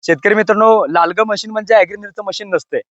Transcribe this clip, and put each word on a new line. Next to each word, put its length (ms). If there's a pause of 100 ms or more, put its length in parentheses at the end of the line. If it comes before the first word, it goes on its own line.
शेतकरी 300
मित्रांनो, 520
लालगं 400
मशीन 240
म्हणजे 240
ॲग्रीनीरचं 500
मशीन 300
नसतंय 260 (100)